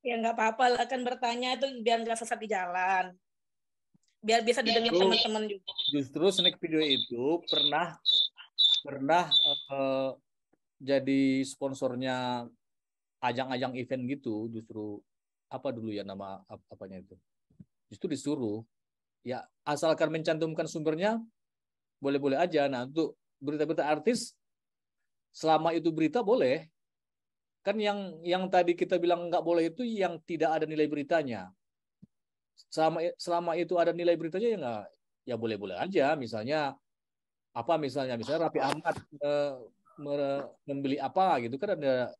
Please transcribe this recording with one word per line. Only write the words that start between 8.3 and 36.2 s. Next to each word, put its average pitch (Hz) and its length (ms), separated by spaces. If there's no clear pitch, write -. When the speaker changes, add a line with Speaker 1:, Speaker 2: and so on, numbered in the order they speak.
Speaker 2:
pernah, 147 480
eh, 135 400
jadi 135 640
sponsornya 127 1040
ajang-ajang 127 560
event 127 320
gitu, 117 400
justru 110 480
apa 135 160
dulu 110 240
ya 101 80
nama 98 480
ap-, 104 240
apanya 95 320
itu? 92 80
Justru 175 160
disuruh. 127 560
Ya, 123 240
asalkan 156 480
mencantumkan 160 560
sumbernya, 165 560
boleh-boleh 139 400
aja. 156 240
Nah, 131 240
untuk 151 320
berita-berita 147 480
artis, 156 480
selama 160 480
itu 160 160
berita 160 320
boleh. 160 400
Kan 208 160
yang, 202 480
yang 185 240
tadi 175 240
kita 180 240
bilang 175 320
nggak 160 160
boleh 165 240
itu 202 160
yang 185 400
tidak 160 320
ada 156 80
nilai 151 240
beritanya. 139 640
Selama, 160 320
selama 170 320
itu 175 240
ada 170 160
nilai 170 240
beritanya 170 320
ya 220 80
nggak, 117 280
ya 120 80
boleh-boleh 101 400
aja. 151 400
Misalnya 135 560